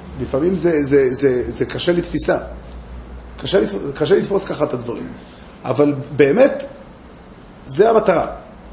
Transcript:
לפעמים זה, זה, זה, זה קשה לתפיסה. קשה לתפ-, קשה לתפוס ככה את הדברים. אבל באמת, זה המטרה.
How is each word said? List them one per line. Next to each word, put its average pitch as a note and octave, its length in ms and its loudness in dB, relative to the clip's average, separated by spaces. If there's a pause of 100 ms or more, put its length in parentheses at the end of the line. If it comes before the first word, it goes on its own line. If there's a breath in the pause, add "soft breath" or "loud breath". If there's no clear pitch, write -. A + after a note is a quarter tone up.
(200)
לפעמים D#3 360 0
זה, D#3 280 2
זה, C3+ 300 4
זה, B2+ 340 2
זה A#2+ 160 -4
קשה C3 280 0
לתפיסה. D#3+ 460 0 (1000)
קשה F3 240 0
לתפ-, G#3 160 -2 (180)
קשה D#3 240 2
לתפוס G3+ 260 -2
ככה D3 200 -2
את C#3 100 -4
הדברים. A2+ 340 -8 (560 loud breath)
אבל C#3 300 2 (220)
באמת, E3 500 4 (1000)
זה E3 240 4
המטרה. G3 360 4 (460)